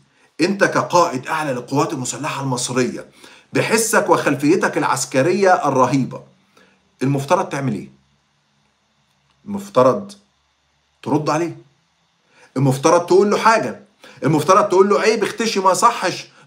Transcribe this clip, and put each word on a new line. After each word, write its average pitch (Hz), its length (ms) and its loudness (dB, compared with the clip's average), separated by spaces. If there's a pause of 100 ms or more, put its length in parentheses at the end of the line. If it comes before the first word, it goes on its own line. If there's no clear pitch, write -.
(400)
أنت 196 240 2
كقائد 143 600 0
أعلى 151 260 -4
للقوات 135 400 -4
المسلحة 135 500 -8
المصرية، 127 640 -4 (460)
بحسك 202 580 0
وخلفيتك 156 680 0
العسكرية 156 920 0
الرهيبة، 131 540 0 (800)
المفترض 143 460 -2
تعمل 135 260 -4
إيه؟ 80 140 -12 (1600)
المفترض 101 680 0 (880)
ترد 147 280 -2
عليه، 156 260 -4 (1000)
المفترض 147 500 2
تقول 196 240 4
له 202 80 0
حاجة، 139 420 0 (440)
المفترض 160 440 2
تقول 196 200 4
له: 196 120 2
"عيب، 214 220 2
اختشي، 202 380 -2
ما 185 140 4
صحش"، 202 540 0 (180)